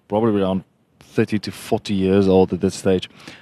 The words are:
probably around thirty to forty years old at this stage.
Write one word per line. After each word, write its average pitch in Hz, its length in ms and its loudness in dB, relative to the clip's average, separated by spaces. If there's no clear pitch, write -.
probably 104 360 0
around 95 220 -2
thirty - 380 -2
to 98 120 -12
forty - 440 -6
years 95 340 2
old 92 240 4
at 90 80 -4
this 95 140 -2
stage. 92 340 -2